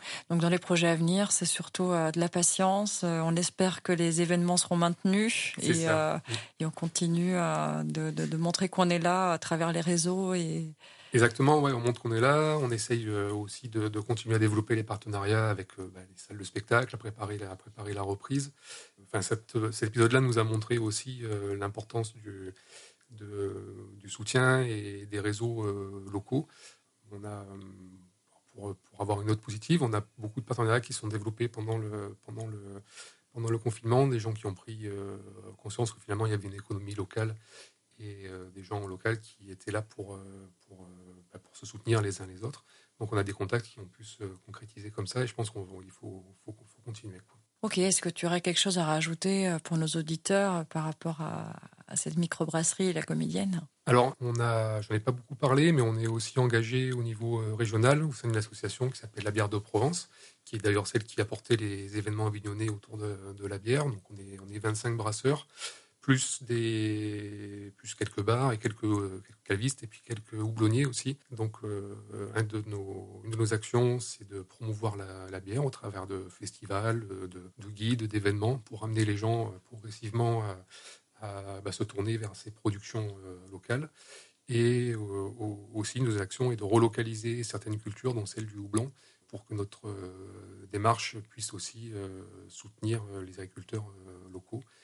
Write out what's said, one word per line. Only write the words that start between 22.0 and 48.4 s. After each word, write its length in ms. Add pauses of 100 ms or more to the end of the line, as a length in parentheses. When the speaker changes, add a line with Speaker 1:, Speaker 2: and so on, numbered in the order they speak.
Speaker 2:
du, 380 (580)
de, 840
du 160
soutien 520
et 440
des 140
réseaux, 420
euh, 500
locaux. 360 (640)
On 120
a, 40
euh, 160 (1080)
pour, 220
pour 260
avoir 220
une 60
note 120
positive, 420
on 120
a 100 (140)
beaucoup 220
de 40
partenariats 360
qui 120
sont 160
développés 400
pendant 300
le, 360 (120)
pendant 200
le, 360 (500)
pendant 160
le 100
confinement, 480
des 120
gens 160
qui 100
ont 100
pris, 320
euh, 300 (400)
conscience 360
que 80
finalement 260
il 60
y 20
avait 140
une 60
économie 400
locale 420 (600)
et, 280
euh, 240
des 120
gens 240
locaux 360
qui 280
étaient 200
là 100
pour, 340
euh, 360 (160)
pour, 160
euh, 400 (100)
bah, 60
pour 180
se 80
soutenir 380
les 180
uns 60
les 180
autres. 200 (340)
Donc 140
on 40
a 80
des 80
contacts 340
qui 120
ont 80
pu 180
se 200 (200)
concrétiser 460
comme 160
ça 160
et 40
je 80
pense 160
qu'on, 160 (160)
il 80
faut, 340 (200)
faut, 80
faut 320
continuer, 420
quoi. 120 (240)
Speaker 1:
Ok, 160
est-ce 240
que 80
tu 160
aurais 160